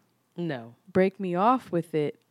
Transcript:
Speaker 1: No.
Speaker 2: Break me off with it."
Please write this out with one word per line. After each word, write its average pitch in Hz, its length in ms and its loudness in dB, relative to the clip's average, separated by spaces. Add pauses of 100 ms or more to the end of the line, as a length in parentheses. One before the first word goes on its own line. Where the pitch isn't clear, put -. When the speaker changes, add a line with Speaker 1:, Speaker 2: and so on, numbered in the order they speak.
(360)
Speaker 1:
No. 127 400 -8 (160)
Speaker 2:
Break 190 260 2
me 185 180 -6
off 240 360 2
with 170 240 -4
it." 147 240 -2 (120)